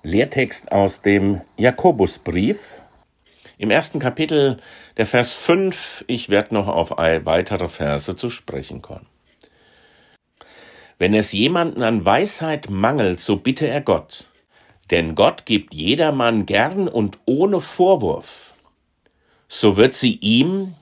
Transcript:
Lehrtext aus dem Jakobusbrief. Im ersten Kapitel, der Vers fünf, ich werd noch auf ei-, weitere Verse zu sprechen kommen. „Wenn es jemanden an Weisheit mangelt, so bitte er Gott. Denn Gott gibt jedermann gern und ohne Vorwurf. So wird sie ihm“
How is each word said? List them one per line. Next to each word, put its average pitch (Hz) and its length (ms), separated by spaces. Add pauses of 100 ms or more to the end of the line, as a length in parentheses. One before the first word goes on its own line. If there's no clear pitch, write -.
Lehrtext 110 680
aus 98 300
dem 101 400 (160)
Jakobusbrief. 123 1200 (760)
Im 104 120
ersten 156 300
Kapitel, 139 580 (380)
der 113 100
Vers 123 280
fünf, - 760
ich 117 220
werd 104 240
noch 101 160
auf - 280
ei-, 80 280
weitere 87 420
Verse 73 480
zu 120 140
sprechen - 520
kommen. - 260 (1900)
„Wenn 95 160
es 107 200
jemanden 151 500
an 113 220
Weisheit 151 640
mangelt, 101 500
so 104 160
bitte 131 320
er 135 140
Gott. - 440 (640)
Denn 82 260
Gott - 300
gibt - 280
jedermann 117 720
gern 160 420
und 104 380
ohne 175 340
Vorwurf. 147 960 (960)
So 101 260
wird 107 180
sie 123 280
ihm“ 165 600